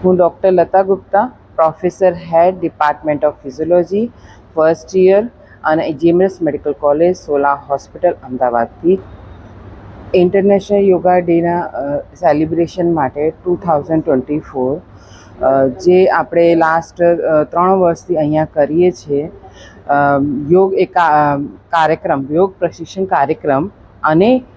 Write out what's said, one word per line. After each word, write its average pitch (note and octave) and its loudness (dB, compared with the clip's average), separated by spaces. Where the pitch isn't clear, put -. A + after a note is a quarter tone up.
હું F#3 4
ડૉક્ટર F3 0
લતા F3+ 2
ગુપ્તા, G3 -2
પ્રોફેસર F3 0
હેડ, E3+ 0
Department D3+ -2
of D3 -4
Physiology, F3 -2
ફર્સ્ટ D#3+ 0
યર G3 4
અને D#3 -2
જી D#3 0
એમ F3 2
એસ F#3+ 0
મેડિકલ D3 -4
કોલેજ, D3+ 0
સોલા C#3+ -2
હોસ્પિટલ, C#3 -4
અમદાવાદથી. B2+ -2
ઇન્ટરનેશનલ G3 2
યોગા F3+ 2
ડેના, E3+ 0
અ, C#3+ -6
સેલિબ્રેશન E3 -2
માટે D3 -2
ટુ F3 -4
થાઉઝન્ડ D#3+ -2
ટ્વેન્ટી D3 -2
ફોર, C3+ -6
અ, C3+ 2
જે F3+ 2
આપણે E3+ 2
લાસ્ટ, E3 0
અ, E3+ 2
ત્રણ F3+ 0
વર્ષથી F3 -2
અહીંયા D#3 0
કરીએ D#3 0
છીએ. D3 -6
અ, D3 0
યોગ F#3+ 4
એક, F3+ -2
અ, D3+ 2
કાર્યક્રમ, D#3 -2
યોગ F#3+ 0
પ્રશિક્ષણ F3+ -6
કાર્યક્રમ D#3 -2
અને G#3 2